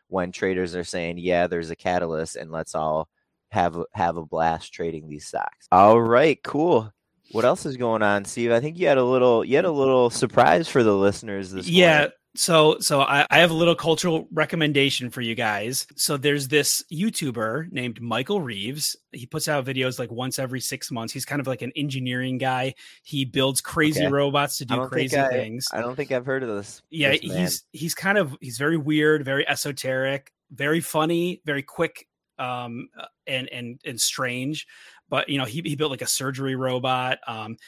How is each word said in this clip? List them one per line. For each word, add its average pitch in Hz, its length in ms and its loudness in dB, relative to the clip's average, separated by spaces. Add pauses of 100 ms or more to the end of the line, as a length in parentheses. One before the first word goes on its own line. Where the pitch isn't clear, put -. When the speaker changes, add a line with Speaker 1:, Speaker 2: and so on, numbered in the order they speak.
Speaker 1:
when 90 220 -2
traders 92 440 -2
are 90 80 -6
saying, 87 340 -6
"Yeah, 87 300 2
there's 85 240 -4
a 85 40 -6
catalyst, 82 600 -2
and 80 160 -12
let's 80 240 -8
all 78 340 -2 (400)
have 87 280 0
a, 85 160 -6
have 85 240 -2
a 82 80 -10
blast 82 480 -2
trading 82 340 -8
these 73 180 -14
stocks." - 460 -10
All 104 280 8
right, 123 440 4
cool. 143 480 0 (400)
What 110 120 0
else 147 220 2
is 139 100 -6
going 113 280 0
on, 101 200 2
Steve? 117 280 -2
I 117 100 4
think 160 160 -6
you 175 100 2
had 139 100 6
a 127 60 4
little, 123 400 4
you 127 140 2
had 160 80 2
a 175 60 2
little 131 380 4
surprise 139 600 4
for 135 120 4
the 107 140 6
listeners 98 560 0
this 95 160 -8
Speaker 2:
Yeah. 170 300 8
Speaker 1:
morning. 147 140 2 (260)
Speaker 2:
So, 156 420 6
so 143 220 2
I, 143 300 4
I 143 80 8
have 170 100 8
a 160 60 0
little 170 180 4
cultural 160 580 0
recommendation 147 800 0
for 123 120 -8
you 113 120 -2
guys. 110 640 -2
So - 220 -2
there's 143 300 0
this 143 360 2 (100)
YouTuber 147 760 -4
named 120 280 -6
Michael 127 420 -2
Reeves. 120 540 -6 (160)
He 123 140 -14
puts 156 220 -6
out 139 180 0
videos, 127 320 -2
like, 120 140 -8
once 127 260 -6
every 127 240 -6
six - 300 -10
months. 113 200 -8
He's - 140 -8
kind 139 160 -4
of, 127 60 -6
like, 127 160 -6
an 127 120 -8
engineering 127 600 -4
guy. 131 380 -2 (260)
He 139 240 -4
builds 131 340 0
crazy 156 440 0
Speaker 1:
Okay. 139 80 2
Speaker 2:
robots 143 480 0
to 143 60 -8
Speaker 1:
I - 20 -14
Speaker 2:
do 120 80 0
Speaker 1:
don't 127 80 -2
think 131 80 -8
Speaker 2:
crazy 131 260 0
Speaker 1:
I, 135 120 2
Speaker 2:
things. 127 440 -4
Speaker 1:
I 104 80 -4
don't 123 140 -6
think 135 160 -6
I've 127 160 -2
heard 135 160 -2
of 117 60 -4
this, 101 420 -8
Speaker 2:
Yeah, 147 180 2
Speaker 1:
this 147 160 -2
man. - 140 -4
Speaker 2:
he's, - 320 -2
he's 156 240 -6
kind 202 240 0
of, 139 200 -2
he's 120 200 -12
very 156 180 0
weird, 151 480 2
very 139 240 0
esoteric, 135 840 -4 (200)
very 147 280 0
funny, 170 640 -2
very 139 200 -4
quick, - 440 -6 (300)
um, 123 600 -10
uh, - 100 -16 (180)
and, 131 260 -4
and, 120 320 -12
and 120 160 -10
strange. 131 680 -4 (420)
But, - 200 -2
you 139 80 0
know, 135 80 -2
he, 143 180 -8
he 143 140 -4
built, 151 120 -2
like, 131 120 -8
a 120 40 -8
surgery 135 520 -4
robot. 127 680 -2
Um, 110 300 -12 (120)